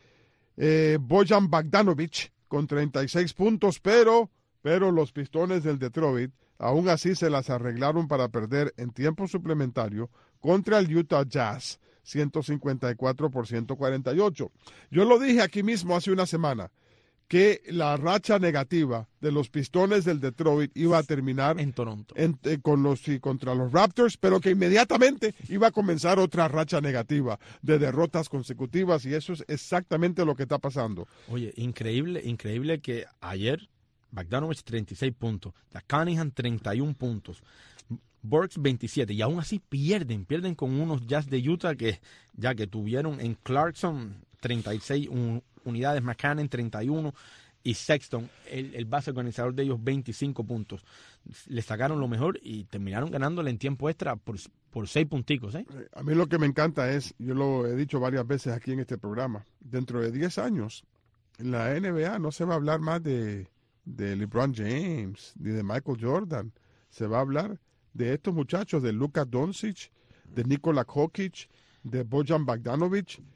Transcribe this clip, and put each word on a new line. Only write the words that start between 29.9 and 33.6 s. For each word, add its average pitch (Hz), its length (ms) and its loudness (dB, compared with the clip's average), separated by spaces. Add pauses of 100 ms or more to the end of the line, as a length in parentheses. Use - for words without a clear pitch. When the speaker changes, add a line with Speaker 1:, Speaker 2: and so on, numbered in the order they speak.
Speaker 1:
lo 151 120 2
que 135 80 -4
está 135 140 0
pasando. 117 500 -6 (200)
Speaker 2:
Oye, 117 280 -6
increíble, 123 680 -4
increíble 120 560 -4
que 120 260 -6 (140)
ayer 104 480 -4 (440)